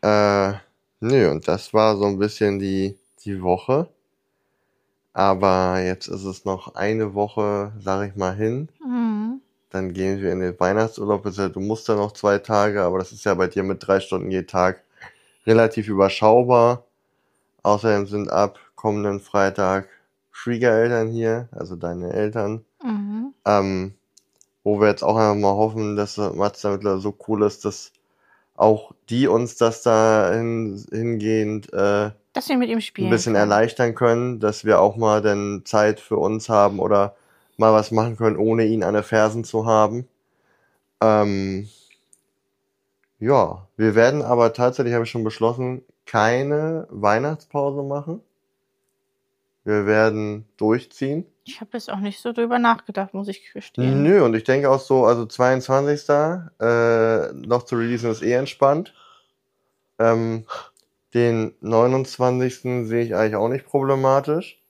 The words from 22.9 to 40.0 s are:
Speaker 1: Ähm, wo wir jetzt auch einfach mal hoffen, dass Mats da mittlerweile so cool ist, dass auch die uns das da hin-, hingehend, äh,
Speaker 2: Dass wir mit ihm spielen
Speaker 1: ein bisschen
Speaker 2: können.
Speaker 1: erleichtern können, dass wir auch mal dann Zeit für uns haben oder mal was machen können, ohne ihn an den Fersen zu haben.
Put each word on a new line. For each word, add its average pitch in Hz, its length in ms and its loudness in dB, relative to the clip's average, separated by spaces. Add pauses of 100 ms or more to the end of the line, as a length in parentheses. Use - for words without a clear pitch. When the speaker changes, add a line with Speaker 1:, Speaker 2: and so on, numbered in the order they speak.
Speaker 1:
Ähm, 196 500 0 (680)
wo 104 160 0
wir 107 80 6
jetzt 104 160 0
auch 104 120 2
einfach 107 260 2
mal 98 140 2
hoffen, 107 400 -2
dass 104 220 -4
Mats 101 440 -4
da 104 100 -2
mittlerweile 98 300 -2
so 101 160 -6 (100)
cool 107 160 -2
ist, 104 220 -2
dass - 260 -8 (640)
auch 107 360 2 (180)
die 123 180 0
uns 117 280 0
das 113 260 0
da 110 500 4
hin-, 113 600 -4
hingehend, 107 840 -4
äh, 101 380 0 (220)
Speaker 2:
Dass - 140 -6
wir 269 100 0
mit 247 120 -2
ihm 226 100 -2
spielen - 280 -8
Speaker 1:
ein - 40 2
bisschen 117 220 0
Speaker 2:
können. 104 160 4
Speaker 1:
erleichtern 113 460 2
können, 120 440 0
dass 107 240 -2
wir 110 160 4
auch 101 160 4
mal 107 260 2
dann 101 440 -2
Zeit 107 340 2
für - 180 -6
uns 101 300 -4
haben 101 320 2
oder 101 360 0 (420)
mal 110 160 4
was 107 160 2
machen 113 280 -2
können, 113 200 0
ohne 110 280 0
ihn 110 180 0
an 95 100 0
den 104 100 0
Fersen 110 400 0
zu 110 220 -4
haben. 113 420 2 (920)